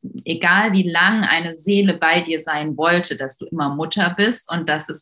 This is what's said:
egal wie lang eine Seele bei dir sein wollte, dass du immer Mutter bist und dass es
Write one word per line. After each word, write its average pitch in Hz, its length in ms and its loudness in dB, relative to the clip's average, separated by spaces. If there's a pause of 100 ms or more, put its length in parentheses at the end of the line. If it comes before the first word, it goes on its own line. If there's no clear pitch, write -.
(240)
egal 180 500 2
wie 185 160 4
lang 185 340 2
eine 165 300 0
Seele 196 400 2
bei 165 280 2
dir 165 180 -2
sein 151 360 -4
wollte, 170 420 2
dass 135 200 -8
du - 80 -14
immer 143 300 -4
Mutter 175 420 -2
bist 220 340 0
und 165 160 -4
dass 151 220 -2
es 151 120 -10